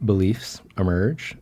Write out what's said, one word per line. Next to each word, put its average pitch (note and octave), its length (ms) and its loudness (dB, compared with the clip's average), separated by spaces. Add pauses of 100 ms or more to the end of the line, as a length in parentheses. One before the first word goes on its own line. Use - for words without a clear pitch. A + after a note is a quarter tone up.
beliefs G2+ 580 0 (160)
emerge, F#2+ 640 0